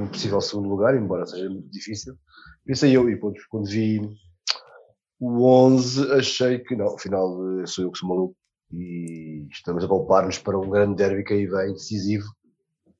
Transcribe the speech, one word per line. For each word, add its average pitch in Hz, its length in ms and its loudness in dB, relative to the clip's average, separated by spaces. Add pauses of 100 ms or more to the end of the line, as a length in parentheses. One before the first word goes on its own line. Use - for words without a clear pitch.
um 101 60 -4
possível 101 340 -2
segundo 101 280 -4
lugar, 104 260 2
embora 90 300 -2
seja 90 240 -8
muito 95 220 -12
difícil. - 420 -12 (520)
Pensei 135 300 4
eu, 123 140 6
e 104 80 0
pronto, 101 320 -6
quando 107 200 -6
vi 107 320 0 (1200)
o 120 280 2
onze, 127 640 6
achei 127 480 2
que 127 160 -8
não, 104 200 -2
afinal, 92 680 -4
eh, 87 40 -6
sou 90 200 -4
eu 87 60 -4
que - 60 -12
sou 92 120 -6
maluco 92 260 -2 (360)
e 85 800 -10
estamos 87 320 -6
a 92 40 -2
poupar-nos 95 500 2
para 98 220 -2
um 95 100 -4
grande 101 260 2
derby 98 280 0
que 107 100 -4
aí 101 140 2
vem, 95 260 -2
decisivo. 101 520 -4 (760)